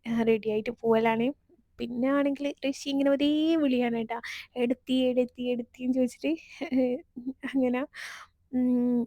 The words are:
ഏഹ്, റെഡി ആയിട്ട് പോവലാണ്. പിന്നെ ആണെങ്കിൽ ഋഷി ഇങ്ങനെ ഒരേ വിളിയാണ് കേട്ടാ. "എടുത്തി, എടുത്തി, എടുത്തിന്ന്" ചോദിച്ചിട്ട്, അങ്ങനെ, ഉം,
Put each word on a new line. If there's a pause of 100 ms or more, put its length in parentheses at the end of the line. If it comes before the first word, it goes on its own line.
ഏഹ്,
റെഡി
ആയിട്ട്
പോവലാണ്. (500)
പിന്നെ
ആണെങ്കിൽ (140)
ഋഷി
ഇങ്ങനെ
ഒരേ (280)
വിളിയാണ്
കേട്ടാ. (380)
"എടുത്തി, (120)
എടുത്തി,
എടുത്തിന്ന്"
ചോദിച്ചിട്ട്, (1120)
അങ്ങനെ, (680)
ഉം,